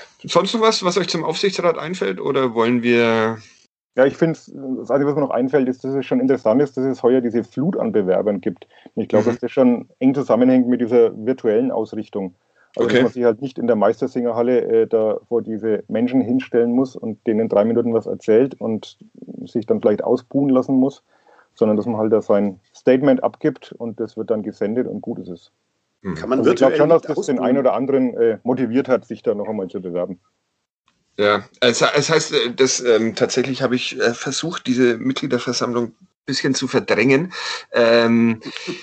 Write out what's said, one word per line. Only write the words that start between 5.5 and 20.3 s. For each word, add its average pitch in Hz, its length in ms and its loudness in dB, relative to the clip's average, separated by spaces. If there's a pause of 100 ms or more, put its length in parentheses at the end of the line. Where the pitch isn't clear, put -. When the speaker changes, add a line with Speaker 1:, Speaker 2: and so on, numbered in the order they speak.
Speaker 2:
ist, 127 160 -6
dass 135 100 -6
es 135 120 -4
schon 127 140 0
interessant 127 420 2
ist, 139 140 -2
dass 131 80 -2
es 135 180 -4
heuer 127 180 4
diese 120 240 -2
Flut - 320 -4
an 110 160 -2
Bewerbern 98 480 0
gibt. - 260 -8 (280)
Und 113 80 -4
ich - 60 -6
glaub, 107 160 2
Speaker 1:
Mhm. 120 60 0
Speaker 2:
dass 120 100 -6
das 120 120 -6
schon 123 360 2 (100)
eng 131 160 2
zusammenhängt 127 540 2
mit 120 120 0
dieser 117 320 4 (140)
virtuellen 123 460 0
Ausrichtung. 104 600 -6 (420)
Also, 117 100 0
Speaker 1:
Okay. 110 100 0
Speaker 2:
dass 123 80 6
man 113 80 0
sich 123 120 -4
halt 117 180 0
nicht 131 160 -10
in 120 80 -4
der 117 100 2
Meistersingerhalle, 120 840 0 (220)
äh, 110 40 0
da 110 320 0 (100)
vor 117 140 -2
diese 110 460 -4
Menschen 123 320 0
hinstellen 120 520 0
muss 127 240 -2
und 110 300 -10
denen 113 220 0
drei 101 160 2
Minuten 117 300 0
was 113 120 -2
erzählt 110 540 2
und 110 380 -6 (480)
sich - 200 -4
dann 107 140 0
vielleicht - 240 2
ausbuhen 135 460 0